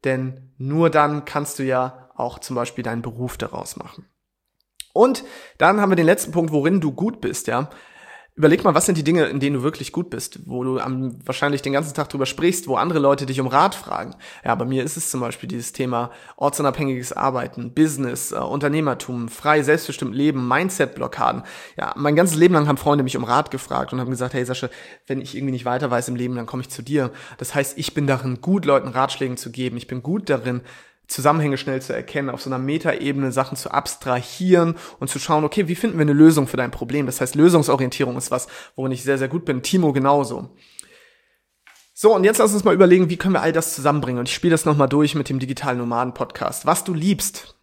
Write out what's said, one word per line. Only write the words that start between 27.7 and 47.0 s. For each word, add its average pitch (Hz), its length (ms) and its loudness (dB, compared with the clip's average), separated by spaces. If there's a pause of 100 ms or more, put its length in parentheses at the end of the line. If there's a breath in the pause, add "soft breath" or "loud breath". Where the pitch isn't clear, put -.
ich - 160 -6
bin 147 140 0
darin 127 320 -2
gut, 185 240 0
Leuten 139 240 2
Ratschlägen 131 480 -2
zu 120 160 -12
geben. 127 240 -6
Ich 117 100 -12
bin 127 160 -8
gut 185 260 -4
darin, 123 340 -2 (440 loud breath)
Zusammenhänge 147 520 0
schnell 131 240 -4
zu - 100 -8
erkennen, 139 380 -4
auf 123 100 -10
so - 80 -10
einer 131 100 -4
Metaebene 139 720 -2
Sachen 127 280 -2
zu - 120 -10
abstrahieren 165 1040 2 (240 loud breath)
und 135 100 -6
zu - 80 -6
schauen, 156 260 2
okay, 160 240 0
wie 175 60 -2
finden 185 240 -2
wir 156 40 4
eine 147 120 4
Lösung 151 320 8
für 127 100 -6
dein 127 140 -2
Problem? 127 340 -4
Das 131 160 -4
heißt, 127 140 -2
Lösungsorientierung 139 840 4
ist 127 140 -8
was, 127 160 -2 (280 loud breath)
worin 131 160 -4
ich 123 120 -6
sehr, 135 160 0
sehr 131 100 -2
gut 165 160 -4
bin. 127 180 -2
Timo 170 300 2
genauso. 135 640 0 (1400 loud breath)
So, 214 220 6
und 185 100 4
jetzt 214 140 6
lass 214 160 4
uns 196 100 0
mal 185 100 6
überlegen, 180 360 8
wie 175 80 -2
können 185 160 2
wir 147 80 2
all 160 100 0
das 165 220 -2
zusammenbringen? 135 440 0
Und 120 100 -4
ich - 60 -4
spiele 175 180 2
das 156 120 2
nochmal 143 240 4
durch 143 260 2
mit 147 140 -2
dem 135 100 -2
Digitalen 127 400 -4
Nomaden 120 360 -2
Podcast. - 500 -6
Was 170 200 0
du 185 100 -4
liebst. - 680 -2